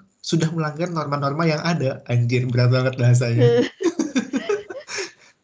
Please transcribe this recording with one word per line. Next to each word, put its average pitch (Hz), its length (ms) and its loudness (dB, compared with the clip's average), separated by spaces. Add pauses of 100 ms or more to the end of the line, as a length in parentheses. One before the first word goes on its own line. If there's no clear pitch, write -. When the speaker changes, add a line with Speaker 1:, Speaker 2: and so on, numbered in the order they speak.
(200)
Speaker 1:
sudah 160 300 0
melanggar 160 400 -4
norma-norma 147 560 -2
yang 156 160 0
ada. 143 420 -2
Anjir, 120 400 0
berat 123 240 2
banget 127 300 2
bahasanya. 123 480 4
Speaker 2:
<laughs> 240 240 4 (1700)